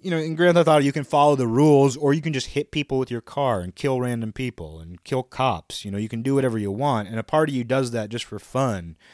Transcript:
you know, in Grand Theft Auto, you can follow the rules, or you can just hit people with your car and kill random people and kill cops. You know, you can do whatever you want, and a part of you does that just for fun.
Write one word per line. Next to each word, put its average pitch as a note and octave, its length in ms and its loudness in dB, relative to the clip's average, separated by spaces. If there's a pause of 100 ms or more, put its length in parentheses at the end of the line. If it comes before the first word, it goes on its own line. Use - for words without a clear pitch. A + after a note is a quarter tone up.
you F#3 120 -6
know, E3 60 -2
in D#3+ 180 -6
Grand F3 200 4
Theft E3 120 4
Auto, D3+ 100 8
you C#3 140 2
can D3 100 -4
follow D3 320 4
the B2+ 140 0
rules, C#3 480 6
or C#3+ 180 2
you D#3+ 80 -2
can D#3+ 100 -4
just C3 140 -4
hit - 240 -6
people C#3+ 260 -4
with C3 140 -2
your A#2 100 -6
car B2+ 380 -2
and F2+ 160 -8
kill C3 260 -2
random A#2 320 -4
people E2 460 -10
and E2+ 240 -18
kill C3 220 -4
cops. - 600 -4
You G2+ 60 -10
know, G2 80 -6
you G#2+ 100 -4
can A#2 140 -8
do C3+ 140 0
whatever B2+ 200 0
you G2+ 140 -4
want, A2+ 380 -2
and A2+ 100 -8
a A2 60 -6
part D#3 240 0
of C#3 80 -4
you A#2+ 80 -4
does B2+ 260 -2
that A2+ 180 -6
just A2+ 160 -8
for G#2+ 140 -12
fun. G2 580 -6 (180)